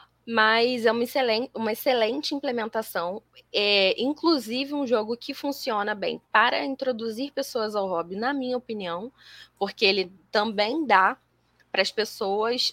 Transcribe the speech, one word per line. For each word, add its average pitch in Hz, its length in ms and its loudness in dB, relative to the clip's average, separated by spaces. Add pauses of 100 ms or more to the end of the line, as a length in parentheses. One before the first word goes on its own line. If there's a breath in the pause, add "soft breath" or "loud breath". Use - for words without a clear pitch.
(260 soft breath)
mas 226 600 2
é 220 60 6
uma 233 100 0
excelen-, 247 520 0
uma 220 180 -2
excelente 247 600 0
implementação, 220 880 -4 (300 soft breath)
é, 202 480 4
inclusive 277 720 0
um 285 120 -2
jogo 226 300 0
que - 180 -12
funciona 220 600 -4
bem 170 260 -4 (100)
para 233 340 4
introduzir 254 680 -4
pessoas 220 420 -4
ao 196 140 -2
hobby, 170 280 -4
na 247 180 -2
minha 254 240 -4
opinião, 208 520 -8 (480 soft breath)
porque 202 280 0
ele 190 260 2 (180)
também 220 560 0
dá 208 300 6 (560)
pras 190 180 0
pessoas 214 840 -2